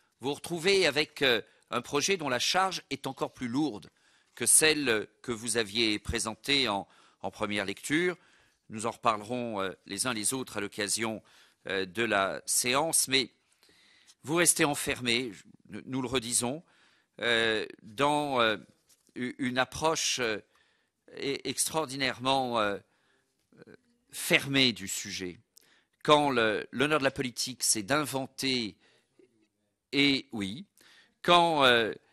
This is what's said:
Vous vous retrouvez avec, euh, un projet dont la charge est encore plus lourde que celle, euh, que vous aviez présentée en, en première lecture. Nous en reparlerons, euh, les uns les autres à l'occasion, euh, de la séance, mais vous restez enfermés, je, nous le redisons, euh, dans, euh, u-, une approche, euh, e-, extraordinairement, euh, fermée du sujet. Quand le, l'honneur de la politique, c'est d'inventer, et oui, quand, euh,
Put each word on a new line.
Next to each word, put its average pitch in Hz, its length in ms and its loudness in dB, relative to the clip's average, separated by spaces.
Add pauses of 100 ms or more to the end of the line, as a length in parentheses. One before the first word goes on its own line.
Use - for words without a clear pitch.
(200)
Vous 123 100 -4
vous 147 40 -2
retrouvez 175 540 2
avec, 147 340 0
euh, 120 200 6 (280)
un 120 120 -2
projet 143 360 0
dont 147 120 -6
la 123 100 0
charge 180 500 0
est 139 180 -6
encore 135 260 -6
plus 127 140 -8
lourde 113 420 -2 (440)
que 120 120 -6
celle, 151 440 4
euh, 107 160 2 (160)
que 123 100 -8
vous 117 260 -4
aviez 107 420 0
présentée 117 680 -2
en, 101 200 -4 (340)
en 98 100 -6
première 104 340 -4
lecture. 165 520 -2 (520)
Nous 107 180 -8
en 110 40 -2
reparlerons, 113 680 -4
euh, 95 100 -2 (140)
les 98 220 -6
uns 123 60 -2
les 107 200 -2
autres 127 240 -8
à - 20 -4
l'occasion, 104 640 -4 (460)
euh, 95 180 -2
de 92 180 -4
la 98 420 0
séance, 143 640 0
mais 131 240 0 (920)
vous 147 120 -2
restez 170 300 4
enfermés, 123 680 0
je, - 520 -18
nous 131 160 -4
le 123 60 -4
redisons, 123 560 -2 (580)
euh, 113 440 2 (180)
dans, 139 580 0
euh, 110 160 4 (580)
u-, 123 220 -8
une 123 220 -2
approche, 156 600 0
euh, 110 200 -2 (720)
e-, - 320 -4
extraordinairement, 131 1160 -2
euh, 101 200 0 (1300)
fermée 135 640 2
du 95 140 -10
sujet. 92 520 -10 (640)
Quand 147 280 4
le, 110 400 0
l'honneur 147 280 0
de 135 40 -2
la 135 80 2
politique, 127 520 -6
c'est 107 200 0
d'inventer, 131 920 -4 (1160)
et 139 400 4
oui, 107 340 -6 (560)
quand, 170 420 4
euh, 117 300 6 (200)